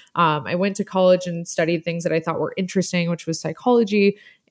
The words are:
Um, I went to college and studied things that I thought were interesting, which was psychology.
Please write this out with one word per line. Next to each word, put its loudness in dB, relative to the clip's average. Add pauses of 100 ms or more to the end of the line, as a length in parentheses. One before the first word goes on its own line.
(160)
Um, 2
I -4
went -2
to -2
college 4
and -6
studied -2
things -4
that 0
I 0
thought -4
were -4
interesting, 0
which -4
was -2
psychology. 2 (340)